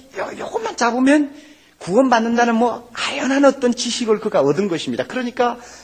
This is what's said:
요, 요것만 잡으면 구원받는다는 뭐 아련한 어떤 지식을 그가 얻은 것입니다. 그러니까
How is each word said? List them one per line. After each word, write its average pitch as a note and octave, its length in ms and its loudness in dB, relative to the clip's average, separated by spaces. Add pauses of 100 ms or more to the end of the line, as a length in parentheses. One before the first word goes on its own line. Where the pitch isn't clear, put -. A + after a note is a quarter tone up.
(180)
요, - 200 -8
요것만 A4 380 -8
잡으면 C4 580 2 (440)
구원받는다는 A#3 760 2
뭐 A3+ 380 -2
아련한 C#4 520 -2
어떤 B3 300 2
지식을 A3+ 460 -2
그가 G#3 200 0
얻은 D3 280 2
것입니다. C3+ 380 -4
그러니까 A#3+ 520 -4 (260)